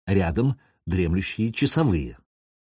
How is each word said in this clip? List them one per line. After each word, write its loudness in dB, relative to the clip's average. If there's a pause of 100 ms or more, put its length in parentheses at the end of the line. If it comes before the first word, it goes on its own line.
рядом 0 (280)
дремлющие -2
часовые. 0 (580)